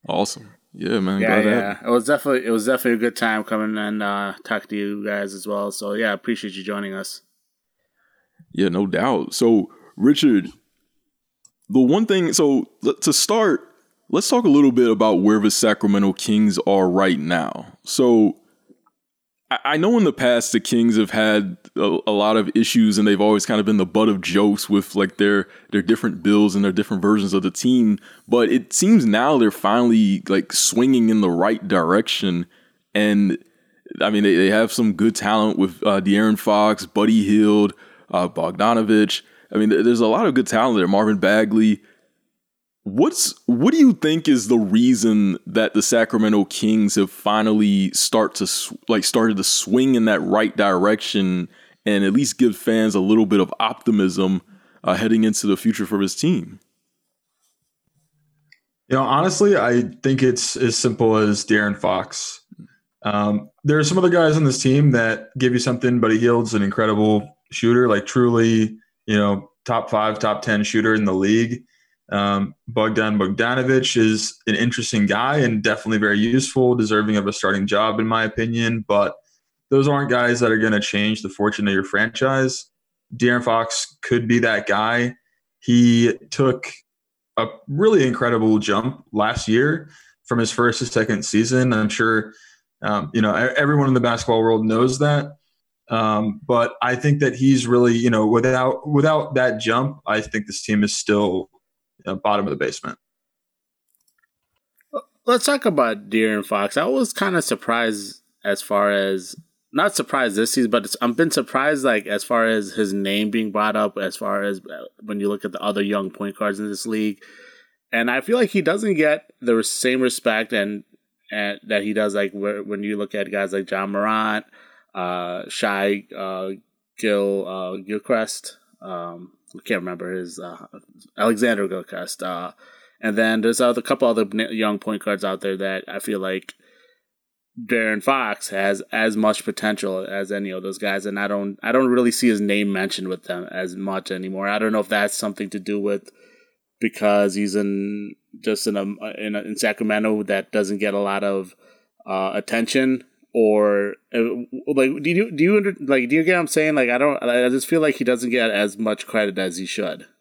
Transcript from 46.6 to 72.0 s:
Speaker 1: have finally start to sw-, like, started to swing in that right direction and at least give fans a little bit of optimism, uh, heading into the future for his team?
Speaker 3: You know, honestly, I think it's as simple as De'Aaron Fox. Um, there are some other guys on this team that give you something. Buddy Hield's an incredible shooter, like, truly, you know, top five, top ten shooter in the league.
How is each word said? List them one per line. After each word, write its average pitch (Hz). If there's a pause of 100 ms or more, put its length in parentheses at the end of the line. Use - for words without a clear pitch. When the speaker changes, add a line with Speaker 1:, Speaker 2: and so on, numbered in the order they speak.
Speaker 1:
have 98
finally 104
start -
to 95
sw-, - (100)
like, 104
started 113
to 92
swing 127
in 113
that 101
right 98
direction 98 (360)
and 101
at 98
least 127
give 117
fans 110
a 98
little 107
bit 98
of 90
optimism, 95 (440)
uh, 98
heading 110
into 107
the 95
future 110
for 98
his 98
team? 110 (2250)
Speaker 3:
You 131
know, 135
honestly, 180
I 120 (220)
think 135
it's 123
as 117
simple 110
as 104
De'Aaron 104
Fox. - (600)
Um, 104 (140)
there 151
are 151
some 175
other 180
guys 165
on 160
this 131
team 139
that 113
give 127
you 123
something. 123
Buddy 110
Hield's 117
an 101
incredible 107 (140)
shooter, 120
like, 101
truly, 113 (280)
you 104
know, 101 (140)
top 117
five, 107
top 107
ten 104
shooter 110
in 107
the 92
league. 113 (480)